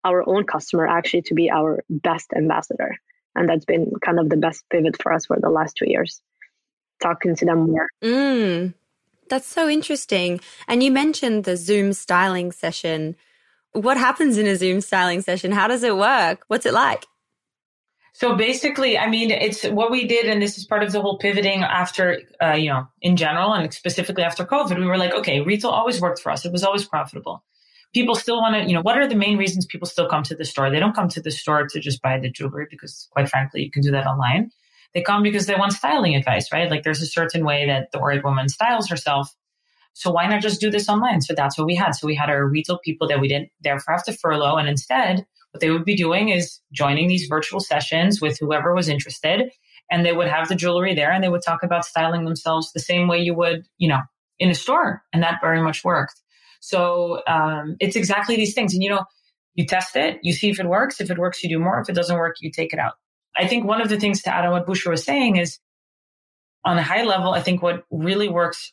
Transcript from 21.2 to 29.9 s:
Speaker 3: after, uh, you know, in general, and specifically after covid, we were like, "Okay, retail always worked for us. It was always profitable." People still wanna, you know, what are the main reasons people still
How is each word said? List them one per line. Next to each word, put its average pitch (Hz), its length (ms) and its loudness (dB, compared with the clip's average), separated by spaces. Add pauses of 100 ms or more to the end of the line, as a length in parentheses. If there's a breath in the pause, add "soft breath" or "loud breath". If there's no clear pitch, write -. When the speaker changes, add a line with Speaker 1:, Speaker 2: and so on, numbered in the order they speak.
Speaker 3:
after, 180 580 0 (220)
uh, 156 80 4
you 156 180 2
know, 135 160 -2 (160)
in 180 140 4
general, 165 380 2
and 170 200 -2
specifically 180 480 -4
after 170 220 -2
covid, 185 340 0
we 185 80 0
were 185 120 2
like, 180 160 0
"Okay, 208 260 0
retail 208 320 0
always 226 300 0
worked 175 180 -2
for - 100 -6
us. 151 160 -4
It 175 60 -4
was 175 100 0
always 202 240 0
profitable." - 560 -8 (520 soft breath)
People 240 220 2
still 233 260 -2
wanna, 214 240 2
you 180 80 2
know, 165 80 2
what 233 160 2
are 277 100 4
the 233 80 0
main 202 220 2
reasons 185 280 0
people 170 220 -10
still 175 220 -2